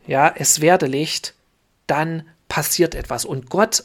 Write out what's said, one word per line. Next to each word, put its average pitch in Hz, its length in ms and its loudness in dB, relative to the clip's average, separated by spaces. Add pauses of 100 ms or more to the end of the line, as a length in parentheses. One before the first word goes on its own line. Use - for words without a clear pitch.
ja, 143 280 4
"Es - 260 0
werde 165 260 4
Licht", 139 480 -4 (520)
dann 160 400 -2 (220)
passiert 165 460 0
etwas. 123 320 -6
Und 139 240 -8
Gott, 214 340 0